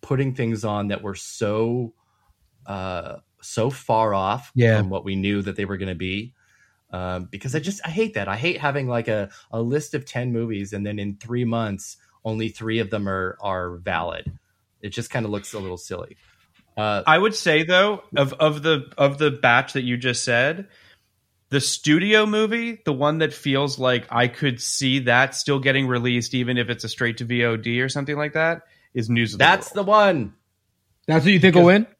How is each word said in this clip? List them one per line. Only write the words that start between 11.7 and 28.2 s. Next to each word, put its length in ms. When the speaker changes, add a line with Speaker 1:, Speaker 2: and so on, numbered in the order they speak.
Speaker 1:
only 240
three 320
of 100
them 200
are, 320
are 360
valid. 540
It 80
just 220
kinda 160
looks 260
a 60
little 180
silly. 380
Uh, 300
Speaker 3:
I 100
would 180
say 280
though, 400
of, 180
of 280
the, 360
of 200
the 140
batch 420
that 80
you 160
just 260
said, 440
the 100
studio 680
movie, 580
the 80
one 260
that 140
feels 460
like 320
I 160
could 340
see 380
that 340
still 260
getting 280
released, 480
even 220
if 120
it's 140
a 60
straight 280
to 80
V 200
O 120
D 240
or 80
something 280
like 160